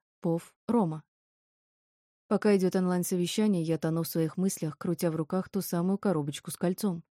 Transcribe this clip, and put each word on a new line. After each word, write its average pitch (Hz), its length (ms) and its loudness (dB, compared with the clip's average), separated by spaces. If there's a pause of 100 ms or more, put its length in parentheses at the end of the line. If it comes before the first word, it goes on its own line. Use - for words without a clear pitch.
(200)
Пов, 165 320 0 (140)
Рома. 180 380 2 (1200)
Пока 208 300 4
идёт 180 180 2
онлайн-совещание, 180 880 0
я 160 160 0
тону 165 240 0
в 160 60 -6
своих 160 280 -2
мыслях, 180 400 -2
крутя 175 360 -2
в - 20 -2
руках 165 340 -2
ту 196 120 -4
самую 185 380 0
коробочку 156 520 -2
с - 60 -10
кольцом. 180 560 -2